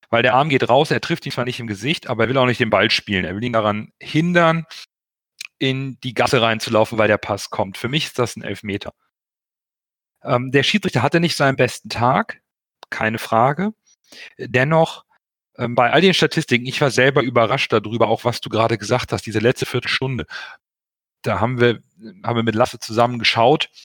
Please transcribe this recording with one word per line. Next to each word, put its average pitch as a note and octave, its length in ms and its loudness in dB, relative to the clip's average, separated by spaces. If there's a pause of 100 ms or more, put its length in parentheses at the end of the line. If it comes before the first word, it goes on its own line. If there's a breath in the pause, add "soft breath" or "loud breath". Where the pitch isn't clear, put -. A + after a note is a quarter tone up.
Weil A#2 140 2
der B2 100 4
Arm C#3+ 160 2
geht C3+ 180 2
raus, C#3 240 2
er B2 80 0
trifft - 260 -6
ihn C#3 60 -8
zwar B2+ 140 -4
nicht B2 160 -8
im A#2 60 -8
Gesicht, A2 400 -8
aber A2+ 180 0
er A2 40 -4
will C3+ 80 0
auch B2+ 80 4
nicht B2 140 0
den A2+ 100 0
Ball G#2 220 4
spielen. F#2+ 320 -2
Er E2+ 120 -6
will G#2+ 100 -6
ihn A#2+ 80 -4
daran G#2+ 480 -2
hindern, E3 640 0 (960 loud breath)
in C3+ 420 -4
die B2+ 120 -8
Gasse B2 280 2
reinzulaufen, A2+ 560 0
weil G#2+ 100 4
der G#2 100 4
Pass - 320 -8
kommt. G2 280 -6
Für - 100 -8
mich D3 180 -2
ist - 140 -8
das A#2+ 160 -2
ein - 80 -12
Elfmeter. G2+ 500 -8 (1300)
Ähm, B2+ 280 -2
der C3+ 120 4
Schiedsrichter F#3 380 -2
hatte D3 180 0
nicht E3+ 160 0
seinen C3+ 200 2
besten B2+ 340 -2
Tag, A#2+ 520 0 (480)
keine A2 280 -4
Frage. D3 560 0 (640 loud breath)
Dennoch, C3+ 680 0 (520)
ähm, B2 160 -4
bei A#2+ 180 4
all C#3 100 4
den F#3 120 6
Statistiken, B2 520 0
ich A#2+ 160 -4
war C#3 100 2
selber C3+ 320 4
überrascht A#2+ 480 0
darüber, A2 360 0
auch A2 160 -2
was A#2 180 -2
du - 80 -12
gerade A2+ 280 0
gesagt A2 340 -4
hast, G#2+ 140 -4
diese G#2+ 140 -4
letzte A#2 260 2
Viertelstunde. B2+ 600 -4 (960 loud breath)
Da G2+ 180 -2
haben A#2+ 200 0
wir, A#2+ 220 4 (420)
haben A#2+ 120 -2
wir A2+ 80 2
mit A2+ 120 2
Lasse A#2+ 240 2
zusammen A#2+ 400 0
geschaut, A#2 500 2 (160 loud breath)